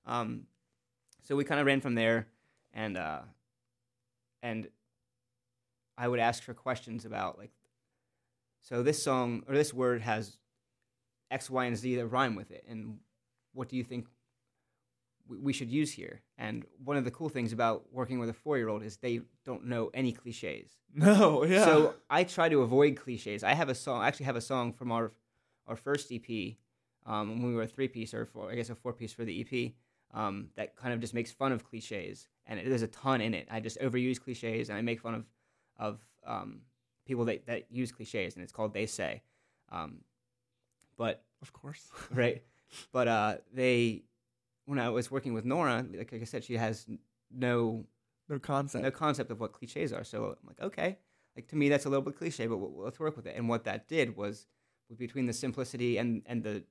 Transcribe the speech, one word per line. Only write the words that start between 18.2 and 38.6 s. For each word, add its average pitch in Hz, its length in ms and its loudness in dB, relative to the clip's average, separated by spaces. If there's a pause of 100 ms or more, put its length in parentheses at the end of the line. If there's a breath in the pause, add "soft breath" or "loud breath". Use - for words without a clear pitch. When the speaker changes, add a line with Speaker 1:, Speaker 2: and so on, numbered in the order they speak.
Speaker 1:
a 117 60 -4
four-year-old 113 480 -2
is 104 160 -10
they 120 240 -2 (220)
don't 123 220 -8
know 117 280 0
any 127 180 2
cliches. 85 600 -10 (220)
Speaker 2:
No, 160 500 8
yeah. 185 200 8
Speaker 1:
So 156 300 8 (160)
I 160 140 6
try 175 240 2
to 147 140 8
avoid 131 340 6
cliches. 104 460 -8
I 104 120 6
have 160 160 2
a 127 40 0
song, 123 280 -2
I 117 60 4
actually 127 180 -2
have 131 100 -2
a 117 40 -2
song 120 320 -2
from 123 200 -6
our, 113 200 -2 (540)
our 113 100 4
first 139 360 0
E 120 60 -4
P, 113 400 -4 (480)
um, 110 360 -2
when 123 60 0
we 120 60 0
were 113 80 0
a 110 40 0
three-piece, 120 480 -4
or 113 120 -4
four, 98 240 -10
I 113 40 -6
guess 120 160 -4
a 117 40 -8
four-piece 117 380 -8
for 117 120 -8
the 101 160 -4
E 117 40 -6
P, 120 300 -4 (400)
um, 98 420 -4
that 107 200 -8
kind 123 180 -4
of 113 60 -2
just 113 120 -8
makes 117 180 -4
fun 135 220 0
of 113 160 -2
cliches, 101 600 -10 (180)
and 110 120 -8
it, 90 100 -6
there's 127 140 2
a 113 60 0
ton 131 320 0
in 110 140 0
it. 82 160 -6
I 113 100 -6
just 113 200 -8
overuse 127 400 0
cliches, 117 500 -6
and 101 80 -4
I - 40 -4
make 117 180 -2
fun 117 140 -8
of, 113 100 -8 (520)
of, 107 240 -6 (260)
um, 107 360 -8 (420)
people 120 220 -2
that, 113 200 -4
that 117 240 -8
use 123 220 -4
cliches, 104 420 -6
and 90 80 -14
it's 90 100 -16
called 110 200 -4